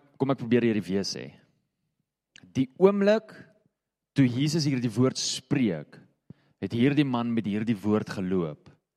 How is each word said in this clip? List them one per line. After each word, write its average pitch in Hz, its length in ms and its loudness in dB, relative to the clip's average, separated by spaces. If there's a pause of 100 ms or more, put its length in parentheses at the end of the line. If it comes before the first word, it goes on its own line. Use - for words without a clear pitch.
(160)
kom 135 140 0
ek 131 80 -2
probeer 117 240 0
hierdie 107 200 0
weer 92 200 -4
sê. 69 300 -10 (1200)
Die 131 160 0 (100)
oomblik 202 560 4 (800)
toe 139 160 4
Jesus 147 380 0
hierdie 123 260 -2
woord 127 240 2
spreek, - 800 -4 (640)
het 98 140 -6
hierdie 143 300 2
man 120 280 -2
met 107 160 -2
hierdie 107 260 -2
woord 104 380 -2
geloop, 92 560 -4 (260)